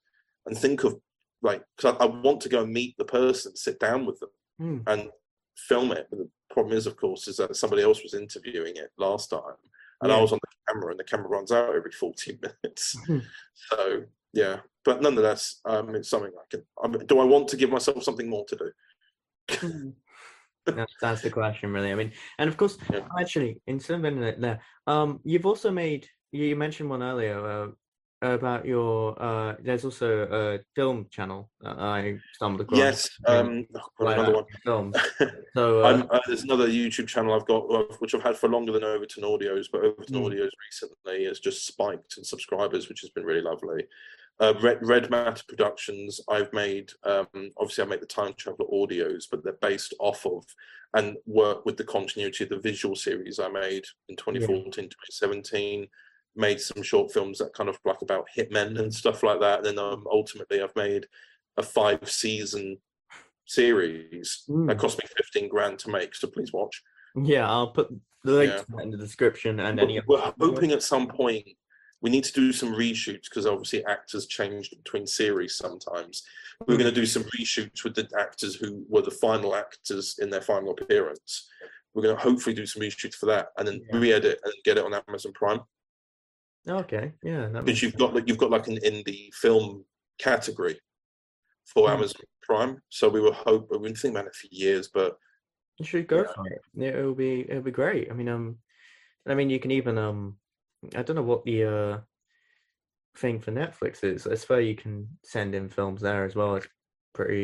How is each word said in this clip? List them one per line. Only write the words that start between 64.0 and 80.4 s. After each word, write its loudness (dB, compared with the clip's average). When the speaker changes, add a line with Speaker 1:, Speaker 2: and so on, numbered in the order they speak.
Speaker 2:
Mm. 2
Speaker 1:
that 2
cost 0
me -8
fifteen -2
grand 0
to -10
make, -2
so -6
please -8
watch. -6
Speaker 2:
Yeah, 4
I'll 2
put 2
the 4
link 8
Speaker 1:
Yeah. -2
Speaker 2:
to -10
that -8
in -8
the -8
description 2
and 0
Speaker 1:
We're, 8
Speaker 2:
any -2
Speaker 1:
we're 6
Speaker 2:
other -4
Speaker 1:
hoping 4
at 0
some 0
point -2
we 0
need 4
to -4
do 6
some -2
reshoots, -2
'cause -4
obviously 0
actors -6
change -6
between -8
series 0
sometimes. -10
We're 10
Speaker 2:
Mm. 4
Speaker 1:
gonna 6
do 4
some 0
reshoots -4
with -4
the -2
actors -4
who -8
were 8
the -2
final 0
actors -6
in -2
their -2